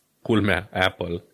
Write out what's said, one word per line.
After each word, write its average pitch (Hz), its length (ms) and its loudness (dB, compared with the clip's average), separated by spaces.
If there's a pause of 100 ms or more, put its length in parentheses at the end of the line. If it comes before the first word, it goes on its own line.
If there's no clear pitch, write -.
(220)
culmea, 101 500 0
Apple, 90 500 -2 (120)